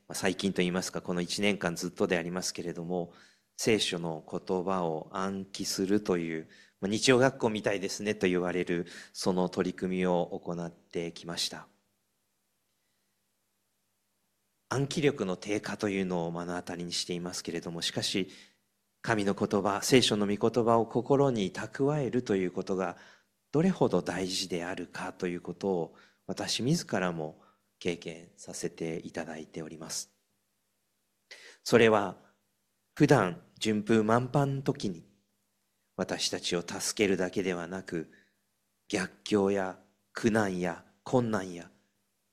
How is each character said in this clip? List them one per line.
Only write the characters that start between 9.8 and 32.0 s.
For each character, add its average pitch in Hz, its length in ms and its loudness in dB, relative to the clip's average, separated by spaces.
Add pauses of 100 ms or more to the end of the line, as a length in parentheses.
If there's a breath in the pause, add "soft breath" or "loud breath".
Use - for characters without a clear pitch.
み 92 80 2
を 87 200 2 (180)
行 87 100 -6
っ 85 180 -6
て 85 420 -8
き - 140 -16
ま 85 100 -8
し - 100 -2
た。 78 200 -14 (3000)
暗 135 200 -2
記 156 140 -4
力 127 240 2
の 90 120 -2
低 104 240 -2
下 - 160 -6
と 107 100 -2
い 98 140 0
う 92 40 0
の 90 200 0
を 85 60 -4
目 87 140 -6
の 87 120 -4
当 90 60 -6
た 90 120 -8
り 87 80 -6
に 87 80 -8
し - 140 -4
て 90 80 -4
い 87 60 -4
ま 87 140 -6
す - 100 -8
け 87 80 -8
れ 82 100 -4
ど 87 100 -8
も、 85 120 -8
し - 80 -2
か 117 100 -4
し、 95 280 -2 (720 loud breath)
神 107 220 0
の 98 120 2
言 101 260 0
葉、 98 220 0
聖 127 180 6
書 107 160 2
の 104 80 2
御 104 240 2
言 117 160 2
葉 117 140 6
を 110 80 0
心 135 420 2
に 104 240 -2
蓄 139 440 -2
え 127 120 -2
る 120 140 -2
と 110 120 0
い 92 120 2
う 87 40 -4
こ 92 120 -4
と 98 120 -4
が 90 220 -2 (540 loud breath)
ど 147 100 2
れ 190 80 4
ほ 147 180 4
ど 92 140 2
大 87 260 -4
事 92 220 -4
で 87 160 -4
あ 92 80 -6
る 87 140 -8
か 92 260 -10
と - 140 -4
い 87 80 -4
う 85 60 -8
こ 87 120 -8
と 101 160 -4
を、 85 260 -2 (300 soft breath)
私 98 380 -4
自 165 260 0
ら 92 220 0
も 80 280 -8 (380 soft breath)
経 87 200 -4
験 85 380 -14
さ - 200 -16
せ - 160 -6
て 82 340 -6
い 80 60 -14
た 82 140 -8
だ 80 120 -10
い 78 80 -12
て - 160 -12
お 78 80 -12
り 80 80 -14
ま 80 140 -14
す。 - 200 -8 (1500 loud breath)
そ - 140 6
れ 117 100 10
は、 104 300 4 (800)